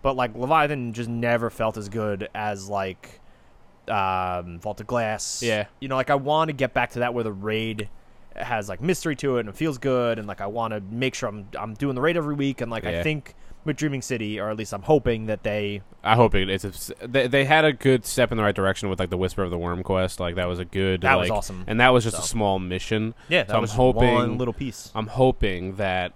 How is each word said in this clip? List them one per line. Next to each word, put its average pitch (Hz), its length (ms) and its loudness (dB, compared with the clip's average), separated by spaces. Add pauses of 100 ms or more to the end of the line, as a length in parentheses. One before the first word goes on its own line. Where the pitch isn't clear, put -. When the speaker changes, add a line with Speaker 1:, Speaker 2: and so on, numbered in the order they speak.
Speaker 1:
But, 135 140 0
like, 123 180 -2
Leviathan 139 600 0
just 117 160 -6
never 117 400 0
felt 110 260 -4
as 101 140 -10
good 107 440 -4
as, 101 360 -6
like, 98 500 -6 (680)
um, 90 720 -2
Vault 107 200 -8
of 104 60 -10
Glass. 113 560 -2
Speaker 2:
Yeah. 107 240 0 (140)
Speaker 1:
You 135 80 -8
know, 131 80 -2
like, 131 140 -2
I 143 40 6
wanna 151 380 0
get 131 220 -2
back 123 180 0
to 120 80 -6
that 120 140 0
where 117 100 0
the 107 80 -4
raid 107 560 -4 (480)
has, 107 320 -4
like, 92 120 -8
mystery 165 360 0
to 135 200 0
it 120 40 2
and 107 80 -6
it 95 80 -12
feels 147 220 -2
good, 120 400 0
and, 104 100 -10
like, 98 120 -10
I 98 60 -4
wanna 110 340 -4 (100)
make 123 240 -2
sure 123 140 -4
I'm, 101 200 -10 (100)
I'm 107 160 -8
doing 139 200 -2
the 123 60 -4
raid 165 160 2
every 147 180 -2
week, 139 260 -2
and, 117 100 -4
like, 113 140 -6
I - 80 -4
Speaker 2:
Yeah. 85 100 -2
Speaker 1:
think 151 320 -4 (300)
with 151 120 -2
Dreaming 143 240 -2
City, 107 400 -4
or 104 80 -4
at 107 80 -4
least 107 160 -8
I'm 98 100 -8
hoping 120 440 2
that 107 160 -4
they 104 400 -2 (200)
Speaker 2:
I 110 140 6
hope 110 180 6
it, 95 140 4
it's 95 160 -2
a 101 40 -4
s-, - 240 -10 (140)
they, 127 200 2
they 135 180 4
had 156 220 6
a 151 80 4
good 131 320 4
step 123 240 2
in 117 80 0
the 107 60 2
right 101 100 4
direction 95 340 0
with, 92 120 -2
like, 90 100 0
the 92 80 -2
Whisper 92 240 0
of 87 80 -2
the 87 80 -2
Worm 87 240 -2
quest. 92 360 0
Like, 87 180 -4
that 90 120 0
was 90 100 -4
a 92 60 -6
good, 92 380 0
Speaker 1:
That 131 160 6
was 90 100 2
Speaker 2:
like, 95 80 0
Speaker 1:
awesome. 92 300 -6
Speaker 2:
and 110 140 0
that 127 120 10
was 120 120 6
just 110 120 -2
Speaker 1:
So. 82 60 -4
Speaker 2:
a - 40 -4
small 101 320 2
mission. 107 540 -2 (160)
Speaker 1:
Yeah, 160 140 4
Speaker 2:
So - 60 -4
Speaker 1:
that 110 80 0
Speaker 2:
I'm 110 40 6
Speaker 1:
was 107 120 -2
Speaker 2:
hoping, 123 420 6
Speaker 1:
one 120 240 2
little 120 160 -2
piece. - 400 -8
Speaker 2:
I'm 110 140 -2
hoping 95 680 2
that 92 400 -2